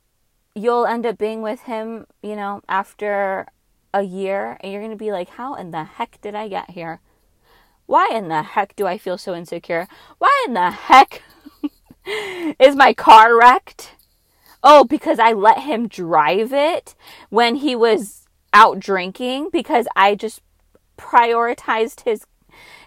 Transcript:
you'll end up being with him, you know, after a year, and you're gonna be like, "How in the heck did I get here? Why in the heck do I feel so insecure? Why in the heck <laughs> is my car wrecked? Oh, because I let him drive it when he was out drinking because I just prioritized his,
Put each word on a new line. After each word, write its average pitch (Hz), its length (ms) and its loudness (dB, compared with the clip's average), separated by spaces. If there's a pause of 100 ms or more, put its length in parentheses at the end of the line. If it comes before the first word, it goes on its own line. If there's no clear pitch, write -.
(540)
you'll 240 320 -2
end 233 200 -4
up 214 120 -6
being 220 240 -8
with 220 200 -10
him, 226 440 -12 (160)
you 208 140 -12
know, 202 320 -10
after 196 800 -6 (460)
a 202 100 -2
year, 196 580 -8
and 196 120 -16
you're 202 100 -12
gonna 220 140 -14
be 214 160 -8
like, 180 180 -8
"How 262 240 -14
in 180 160 -16
the 160 140 -10
heck - 360 -14
did 208 140 -14
I 214 140 -12
get - 220 -12
here? 170 300 -14 (840)
Why 359 260 2
in 208 160 -6
the 156 140 -2
heck - 340 -6
do 196 100 -4
I 185 120 -6
feel 185 200 -8
so 190 160 -10
insecure? 170 540 -8 (300)
Why 508 280 0
in 247 80 -6
the 180 160 0
heck - 520 2 (400)
<laughs> 381 960 -12
is 277 180 4
my 254 180 4
car 233 420 6
wrecked? - 580 2 (720)
Oh, 294 180 8
because 294 340 -4
I 233 140 4
let 214 280 2
him 240 280 -6
drive 175 640 -2
it 294 420 -4 (340)
when 233 280 0
he 262 200 -4
was 220 500 -2 (280)
out 196 260 6
drinking 247 720 -6
because 254 420 -2
I 202 200 4
just 220 260 -12 (560)
prioritized 233 1080 -2
his, 214 220 -6 (600)